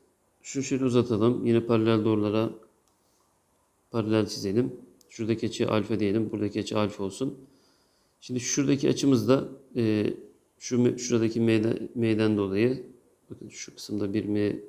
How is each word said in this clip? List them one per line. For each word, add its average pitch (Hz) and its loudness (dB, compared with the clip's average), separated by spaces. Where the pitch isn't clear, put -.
Şunu 135 -6
şöyle 131 -2
uzatalım. 120 2
Yine 117 2
paralel 113 2
doğrulara 107 0
paralel 110 0
çizelim. 113 -2
Şuradaki 113 -4
açı 110 -2
alfa 107 0
diyelim. 104 0
Buradaki 104 -4
açı 107 -4
alfa 104 -2
olsun. 131 -6
Şimdi 123 -6
şuradaki 139 0
açımız 131 2
da, 135 4
e, 110 0
şu - -4
me-, 120 4
şuradaki 113 0
M'den, 110 2
M'den 110 2
dolayı, 104 0
bakın - -16
şu - -16
kısımda 104 -6
bir 104 0
M 104 0